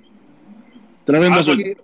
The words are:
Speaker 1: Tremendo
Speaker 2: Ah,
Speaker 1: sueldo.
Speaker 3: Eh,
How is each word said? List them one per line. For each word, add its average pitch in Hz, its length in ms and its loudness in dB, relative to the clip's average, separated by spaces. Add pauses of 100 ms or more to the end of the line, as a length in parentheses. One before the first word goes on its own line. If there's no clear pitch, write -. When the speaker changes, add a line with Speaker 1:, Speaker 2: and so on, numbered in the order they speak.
(1040)
Speaker 1:
Tremendo 175 360 0
Speaker 2:
Ah, 160 40 0
Speaker 1:
sueldo. 135 200 -2
Speaker 3:
Eh, 98 200 -10